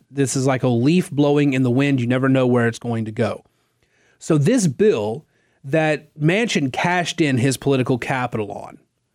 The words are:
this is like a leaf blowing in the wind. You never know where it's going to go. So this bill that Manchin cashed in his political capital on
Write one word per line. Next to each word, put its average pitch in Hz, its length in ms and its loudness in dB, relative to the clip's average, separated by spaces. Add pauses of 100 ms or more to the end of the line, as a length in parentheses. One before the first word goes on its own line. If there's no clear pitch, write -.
(120)
this 135 240 -2
is 131 100 0
like 131 160 0
a 131 60 0
leaf 131 420 2
blowing 147 440 2
in 131 100 0
the 123 80 2
wind. 139 280 2
You 120 60 -2
never 131 240 0
know 131 160 4
where 123 220 2
it's 113 100 -4
going 113 280 -6
to 110 60 -10
go. 107 320 -4 (760)
So 160 180 0
this 190 300 2
bill 131 580 0 (380)
that 156 560 -2
Manchin 165 520 0
cashed 175 480 -2
in 139 200 2
his 127 180 0
political 131 400 0
capital 120 540 -6
on - 260 -16 (380)